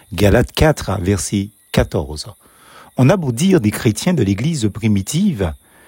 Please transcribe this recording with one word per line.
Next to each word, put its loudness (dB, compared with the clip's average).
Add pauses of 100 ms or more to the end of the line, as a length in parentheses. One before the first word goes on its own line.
(140)
Galates 2
quatre, 0
verset -2 (240)
quatorze. -2 (680)
On 4
a 4
beau -4
dire 2
des 2
chrétiens -2
de 0
l'Église -2
primitive, -2 (340)